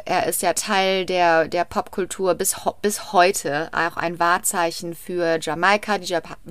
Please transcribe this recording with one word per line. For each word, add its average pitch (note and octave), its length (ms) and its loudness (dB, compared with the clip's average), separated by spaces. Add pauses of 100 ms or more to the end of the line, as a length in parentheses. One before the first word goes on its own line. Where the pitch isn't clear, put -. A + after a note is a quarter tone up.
er - 240 0
ist - 140 -2
ja F3 100 2
Teil F#3+ 540 0
der, E3+ 420 4
der F3 160 0
Popkultur F#3 720 -2
bis - 300 -4
ho-, - 160 0
bis - 320 -4
heute, E3+ 580 2
auch E3 240 -2
ein E3+ 240 -4
Wahrzeichen E3+ 760 0
für E3+ 440 -2
Jamaika, F#3+ 580 2
die F3+ 100 -12
Jap-, E3+ 280 -4 (160)